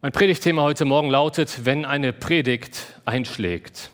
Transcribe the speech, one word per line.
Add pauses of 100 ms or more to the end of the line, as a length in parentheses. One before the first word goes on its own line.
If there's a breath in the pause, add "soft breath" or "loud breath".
Mein
Predigtthema
heute
Morgen
lautet,
wenn
eine
Predigt
einschlägt.